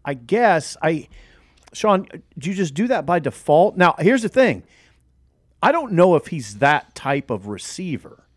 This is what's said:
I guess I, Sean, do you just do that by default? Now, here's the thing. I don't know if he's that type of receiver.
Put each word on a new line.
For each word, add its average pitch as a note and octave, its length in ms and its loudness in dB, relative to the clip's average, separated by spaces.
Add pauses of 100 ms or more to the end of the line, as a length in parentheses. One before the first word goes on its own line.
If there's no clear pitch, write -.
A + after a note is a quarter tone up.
I C#3+ 100 -6
guess E3+ 680 0
I, D#3 240 -2 (680)
Sean, G3 360 0 (300)
do D#3 120 -8
you F#3 60 -6
just E3 180 -4
do G#3+ 140 -2
that F#3 180 -2
by F3 140 0
default? D3+ 560 0
Now, F3+ 240 2
here's A3+ 220 4
the G#3+ 60 -4
thing. G3+ 340 2 (1000)
I B3+ 80 4
don't D4 220 -2
know F3 240 6
if - 120 -4
he's G#2 300 -10
that C#3+ 380 0
type C#3+ 340 -6
of G2+ 160 -8
receiver. - 800 -12 (120)